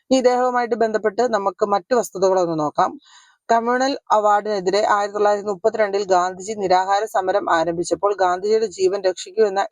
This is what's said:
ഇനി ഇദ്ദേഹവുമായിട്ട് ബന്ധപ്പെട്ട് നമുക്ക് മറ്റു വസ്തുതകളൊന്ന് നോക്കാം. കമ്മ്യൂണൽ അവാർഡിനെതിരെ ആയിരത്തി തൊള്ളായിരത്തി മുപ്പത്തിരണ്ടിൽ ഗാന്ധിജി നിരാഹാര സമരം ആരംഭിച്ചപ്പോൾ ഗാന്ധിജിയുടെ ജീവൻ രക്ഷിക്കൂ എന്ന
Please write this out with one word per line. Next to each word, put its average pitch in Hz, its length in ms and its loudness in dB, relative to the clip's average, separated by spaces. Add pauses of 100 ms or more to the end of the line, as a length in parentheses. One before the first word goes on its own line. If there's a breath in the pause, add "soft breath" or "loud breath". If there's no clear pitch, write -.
(120 loud breath)
ഇനി 262 60 4
ഇദ്ദേഹവുമായിട്ട് 247 580 0
ബന്ധപ്പെട്ട് 220 580 0
നമുക്ക് 202 320 -2
മറ്റു 202 300 -2
വസ്തുതകളൊന്ന് 185 640 0
നോക്കാം. 160 400 -2 (520 soft breath)
കമ്മ്യൂണൽ 247 460 0 (140)
അവാർഡിനെതിരെ 208 800 0
ആയിരത്തി 202 240 0
തൊള്ളായിരത്തി 208 340 0
മുപ്പത്തിരണ്ടിൽ 208 560 0
ഗാന്ധിജി 185 500 0
നിരാഹാര 196 520 0
സമരം 185 480 0
ആരംഭിച്ചപ്പോൾ 170 640 0
ഗാന്ധിജിയുടെ 190 500 0
ജീവൻ 190 360 -2
രക്ഷിക്കൂ 185 440 -2
എന്ന 196 260 -2